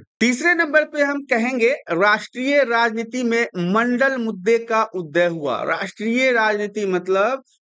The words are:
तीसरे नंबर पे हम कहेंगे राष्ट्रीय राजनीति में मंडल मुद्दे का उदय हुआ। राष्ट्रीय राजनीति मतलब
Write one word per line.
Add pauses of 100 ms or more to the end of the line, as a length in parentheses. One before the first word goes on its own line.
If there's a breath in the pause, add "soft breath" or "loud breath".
(200)
तीसरे
नंबर
पे
हम
कहेंगे (220)
राष्ट्रीय
राजनीति
में (140)
मंडल
मुद्दे
का
उदय
हुआ।
राष्ट्रीय
राजनीति
मतलब (180)